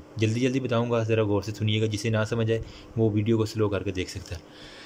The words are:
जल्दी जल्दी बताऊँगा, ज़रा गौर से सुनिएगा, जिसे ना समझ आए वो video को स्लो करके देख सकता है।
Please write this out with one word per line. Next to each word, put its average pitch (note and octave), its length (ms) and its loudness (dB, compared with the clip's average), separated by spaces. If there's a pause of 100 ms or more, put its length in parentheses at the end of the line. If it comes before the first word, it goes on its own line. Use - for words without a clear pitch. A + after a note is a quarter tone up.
(200)
जल्दी A2 220 2
जल्दी C3 180 2
बताऊँगा, A#2+ 440 0
ज़रा A2 200 2
गौर G2+ 200 2
से A2 80 -8
सुनिएगा, G#2+ 360 2
जिसे G#2+ 220 -2
ना G#2+ 140 2
समझ A2+ 280 0
आए A2+ 120 0 (340)
वो A2+ 120 4
video G#2+ 280 2
को G#2+ 80 2
स्लो G#2+ 240 0
करके F#2+ 220 -2
देख F2+ 180 -4
सकता - 260 -10
है। E2 60 -10 (440)